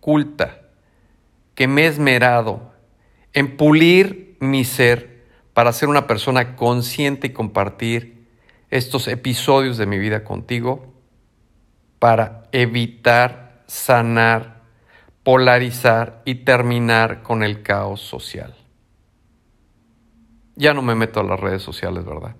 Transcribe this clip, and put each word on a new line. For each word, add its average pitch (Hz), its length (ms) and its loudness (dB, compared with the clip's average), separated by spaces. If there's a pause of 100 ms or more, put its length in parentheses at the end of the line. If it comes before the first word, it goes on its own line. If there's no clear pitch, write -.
culta, - 600 -2 (920)
que 131 120 0
me 143 180 2
he - 20 4
esmerado 123 880 0 (580)
en 139 240 -2
pulir 170 840 4
mi 135 240 -2
ser 120 600 0 (300)
para 117 180 4
ser 147 160 -2
una 143 180 2
persona 120 480 -2
consciente 123 760 -2
y 131 40 -8
compartir 113 960 -6 (420)
estos 127 400 -4
episodios 127 680 0
de 107 80 -2
mi 101 120 -4
vida 107 240 -4
contigo 120 720 -8 (1080)
para 113 480 2
evitar, 123 1120 0
sanar, 117 960 0 (600)
polarizar 123 1040 2
y 131 80 -4
terminar 120 880 0
con 110 200 -4
el 104 200 -4
caos 101 400 -4
social. - 520 -16 (2000)
Ya 147 200 2
no 139 80 -4
me 120 120 0
meto 113 260 -2
a - 20 -2
las 95 180 -4
redes 95 220 -4
sociales, 90 420 -10
¿verdad? - 360 -14